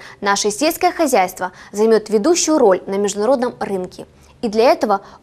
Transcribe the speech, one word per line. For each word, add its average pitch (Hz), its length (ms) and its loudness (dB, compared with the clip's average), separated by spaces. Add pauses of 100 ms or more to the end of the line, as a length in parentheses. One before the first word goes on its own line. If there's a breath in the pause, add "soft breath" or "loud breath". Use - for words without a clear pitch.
(200 loud breath)
наше 202 320 -2
сельское 330 400 0
хозяйство 196 580 -2 (220 loud breath)
займет 214 380 2
ведущую 311 480 2
роль 196 280 4
на 190 80 -6
международном 208 640 -2
рынке. 196 480 -8 (340 soft breath)
И 247 60 -4
для 220 240 2
этого 208 300 0 (220 loud breath)